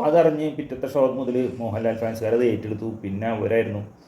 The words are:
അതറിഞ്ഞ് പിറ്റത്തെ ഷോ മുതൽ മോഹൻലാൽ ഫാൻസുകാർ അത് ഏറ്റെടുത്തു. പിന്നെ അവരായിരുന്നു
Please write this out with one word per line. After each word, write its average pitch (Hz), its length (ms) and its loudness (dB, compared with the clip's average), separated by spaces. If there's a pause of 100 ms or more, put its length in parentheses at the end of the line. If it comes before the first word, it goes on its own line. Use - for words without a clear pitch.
അതറിഞ്ഞ് 156 400 4 (120)
പിറ്റത്തെ 139 340 -6
ഷോ 143 100 4 (160)
മുതൽ 123 180 -2 (260)
മോഹൻലാൽ 113 400 -2
ഫാൻസുകാർ 113 360 0
അത് 123 120 4
ഏറ്റെടുത്തു. 107 380 -4 (140)
പിന്നെ 101 320 -4
അവരായിരുന്നു 104 480 0 (240)